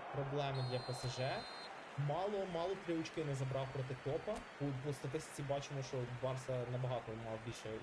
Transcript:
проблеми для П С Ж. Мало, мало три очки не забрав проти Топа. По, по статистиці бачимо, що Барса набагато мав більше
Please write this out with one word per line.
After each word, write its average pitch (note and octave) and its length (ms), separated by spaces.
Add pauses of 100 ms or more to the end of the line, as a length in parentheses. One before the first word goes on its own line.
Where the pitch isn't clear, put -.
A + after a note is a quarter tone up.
(140)
проблеми C#3 580
для B2 80
П B2 140
С B2+ 140
Ж. C3 360 (540)
Мало, F#3 560
мало E3+ 220 (100)
три E3 140
очки D#3+ 260
не C#3+ 100
забрав C3 380
проти C3 300
Топа. D#3+ 300 (260)
По, C#3+ 60 (200)
по D3 80
статистиці C#3+ 500
бачимо, C#3 400
що C3 140 (260)
Барса B2+ 480
набагато B2 400
мав A2+ 340
більше A2+ 240 (140)